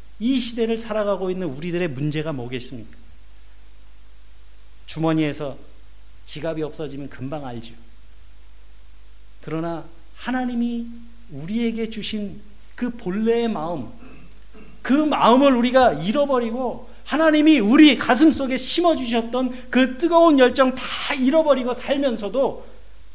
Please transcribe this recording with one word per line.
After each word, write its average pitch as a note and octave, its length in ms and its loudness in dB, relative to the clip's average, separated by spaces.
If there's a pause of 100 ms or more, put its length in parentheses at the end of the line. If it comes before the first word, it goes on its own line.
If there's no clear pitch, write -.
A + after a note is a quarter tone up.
(200)
이 B3+ 180 2
시대를 A3+ 380 -2
살아가고 G3+ 540 -2
있는 F#3 180 -4
우리들의 E3+ 400 -2
문제가 D3+ 460 -2
뭐겠습니까? B2 600 -8 (1900)
주머니에서 D3+ 680 -2 (680)
지갑이 D#3 360 -6
없어지면 C#3+ 460 -8
금방 C#3 380 -8
알죠. A#2 260 -10 (1700)
그러나 D#3+ 440 -6 (300)
하나님이 A#3+ 720 -2 (420)
우리에게 A3 580 -2
주신 G#3 520 -6 (340)
그 B3 160 -4
본래의 A3+ 580 0
마음, D#3 400 -4 (920)
그 - 100 -2
마음을 C4+ 600 6
우리가 B3 400 6
잃어버리고, A#3+ 1000 -2 (120)
하나님이 D4+ 560 6
우리 C4+ 360 8
가슴 C4 340 6
속에 C4 280 0
심어주셨던 B3+ 1120 0
그 B3+ 260 4
뜨거운 E4 420 8
열정 B3+ 360 6
다 - 400 -6
잃어버리고 C4 580 4
살면서도 A#3 1040 -2 (400)